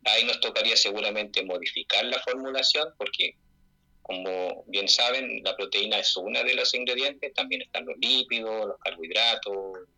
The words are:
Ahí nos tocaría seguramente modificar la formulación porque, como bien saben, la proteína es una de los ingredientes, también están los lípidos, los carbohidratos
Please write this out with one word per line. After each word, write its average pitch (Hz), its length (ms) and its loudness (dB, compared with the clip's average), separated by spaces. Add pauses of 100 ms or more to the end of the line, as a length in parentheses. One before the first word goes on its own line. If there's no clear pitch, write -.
Ahí 113 180 6
nos 120 160 0
tocaría 110 360 2
seguramente 104 680 0
modificar 90 600 -2
la 123 120 0
formulación 131 720 0 (100)
porque, - 380 -2 (680)
como 92 640 -4
bien 98 220 -2
saben, 123 560 2
la 98 120 -2
proteína 101 440 0
es - 160 2
una 110 260 -2
de 127 120 2
los 123 200 2
ingredientes, 127 580 -2
también 131 300 -4
están - 240 -8
los - 120 -8
lípidos, 113 680 0
los 98 140 -6
carbohidratos 101 1040 -2 (120)